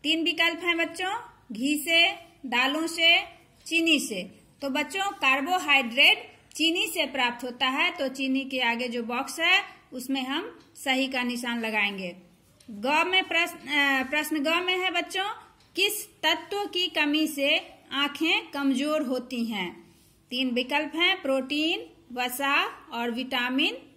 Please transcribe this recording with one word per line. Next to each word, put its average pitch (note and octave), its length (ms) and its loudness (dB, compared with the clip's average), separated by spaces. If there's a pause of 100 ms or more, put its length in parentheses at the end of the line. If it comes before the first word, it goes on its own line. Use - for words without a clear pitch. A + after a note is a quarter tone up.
तीन D#4+ 220 2
विकल्प E4+ 400 2
हैं F4 120 2
बच्चों, F#4 420 -2 (340)
घी C4+ 240 0
से, E4+ 360 4 (340)
दालों C4+ 400 0
से, E4+ 360 4 (440)
चीनी E4 340 4
से। F#3+ 220 -6 (400)
तो C#4 80 -4
बच्चों, D4+ 400 -2
कार्बोहाइड्रेट C#4+ 1300 2 (180)
चीनी F4+ 320 2
से E4+ 200 -2
प्राप्त B3+ 380 -2
होता B3+ 220 -2
है, D4+ 240 2
तो C#4+ 180 -4
चीनी C4+ 360 -2
के C4 160 -4
आगे A#3+ 280 0
जो A#3+ 140 -4
बॉक्स B3+ 380 -6
है F#4 220 4 (300)
उसमें C4 340 -4
हम E4 340 -6 (240)
सही C4 240 2
का C4 140 -2
निशान A#3+ 380 -4
लगाएंगे। G3+ 560 -2 (540)
ग C4 360 0
में F#4 220 2
प्रश्न, E4+ 280 0
अ, C#4 540 0
प्रश्न D4+ 320 0
ग E4+ 220 0
में F#4 140 2
है F#4 120 0
बच्चों, F4 400 -2 (460)
किस G4+ 300 0
तत्व E4+ 580 -2
की F4+ 240 -2
कमी D4+ 380 2
से D4 500 0 (160)
आंखें D4+ 580 0
कमजोर C#4+ 520 0
होती B3 420 -4
हैं? F#3+ 500 -6 (360)
तीन B3+ 200 -2
विकल्प C#4+ 460 -2
हैं, F#4+ 260 2
प्रोटीन, D4 640 -2 (260)
वसा C#4 520 0
और A#3+ 460 -6
विटामिन C4 680 0 (180)